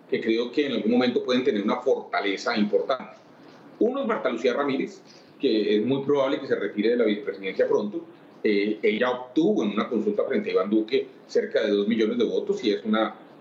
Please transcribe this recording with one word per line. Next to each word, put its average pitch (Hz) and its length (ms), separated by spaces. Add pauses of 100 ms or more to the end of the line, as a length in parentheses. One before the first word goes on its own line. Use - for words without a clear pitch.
que 123 120
creo 117 320
que 147 140
en 127 60
algún 110 200
momento 123 320
pueden 127 200
tener 107 180
una 120 180
fortaleza 120 760
importante. 104 600 (640)
Uno 254 200
es 240 60
Marta - 240
Lucía 120 240
Ramírez, 135 460 (400)
que 107 360
es 107 80
muy 135 180
probable 139 380
que 127 80
se 117 80
retire 104 340
de 123 60
la 120 80
vicepresidencia 98 640
pronto. 104 360 (380)
Eh, 107 400
ella 117 280
obtuvo 165 520
en 104 80
una 104 180
consulta 104 360
frente 107 260
a - 20
Iván 95 180
Duque - 380 (200)
cerca 214 340
de 104 80
dos 101 160
millones 113 320
de 113 60
votos - 400
y 107 80
es - 120
una, 110 300 (260)